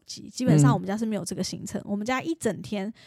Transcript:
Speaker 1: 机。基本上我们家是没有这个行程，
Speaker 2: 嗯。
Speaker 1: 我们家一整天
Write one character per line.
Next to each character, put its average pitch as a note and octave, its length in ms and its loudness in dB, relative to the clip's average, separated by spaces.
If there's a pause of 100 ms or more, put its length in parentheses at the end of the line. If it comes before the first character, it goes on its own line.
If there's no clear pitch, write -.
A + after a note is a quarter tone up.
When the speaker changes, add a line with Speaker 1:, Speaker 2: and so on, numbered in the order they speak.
Speaker 1:
机。 - 240 -14
基 - 140 -6
本 D#3 160 6
上 C#3+ 140 8
我 - 40 2
们 F3+ 80 -6
家 F#3+ 120 -2
是 A3+ 80 -2
没 A3 100 -2
有 F3+ 80 -4
这 - 100 -8
个 F3 80 -4
行 F3 240 -8
程， G3+ 160 -6
Speaker 2:
嗯。 - 40 -14
Speaker 1:
我 G3+ 100 -4
们 G#3 100 -4
家 B3+ 160 -2
一 E4 140 -2
整 F#3 260 -2
天 G#3 320 -6 (140)